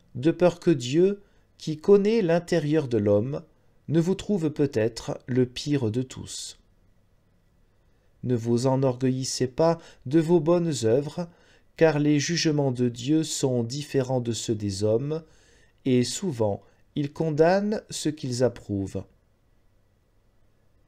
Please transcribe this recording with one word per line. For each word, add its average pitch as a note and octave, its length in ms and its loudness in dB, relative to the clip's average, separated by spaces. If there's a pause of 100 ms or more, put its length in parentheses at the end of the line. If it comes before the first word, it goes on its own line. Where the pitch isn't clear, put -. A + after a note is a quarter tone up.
(140)
de B2 160 0
peur E3+ 300 2
que F3 100 2
Dieu, E3 500 0 (380)
qui D#3 180 -8
connaît G3+ 460 4
l'intérieur D#3+ 680 0
de A#2+ 80 0
l'homme, G#2+ 460 0 (460)
ne D#3 120 2
vous F3 140 0
trouve F#3 360 -2
peut-être A#2+ 760 -2
le B2 180 2
pire B2 460 -2
de A2+ 100 -2
tous. - 580 -12 (1700)
Ne B2 100 0
vous A#2+ 320 0
enorgueillissez C3 840 0
pas E3 300 2 (280)
de C#3 120 2
vos E3 220 4
bonnes E3+ 320 2 (120)
œuvres, C#3+ 440 0 (480)
car D#3 240 4
les D3 180 2
jugements D3 540 0
de B2 160 0
Dieu B2 340 0
sont B2+ 400 -2
différents C3 580 -4
de A#2 120 -4
ceux A2+ 240 -4
des G2+ 260 -6
hommes, C3+ 400 0 (600)
et B2+ 200 4
souvent A2+ 560 -4 (360)
ils C#3+ 160 -4
condamnent E3+ 760 2
ce - 200 -6
qu'ils C3 340 -4
approuvent. G2 600 -2 (1800)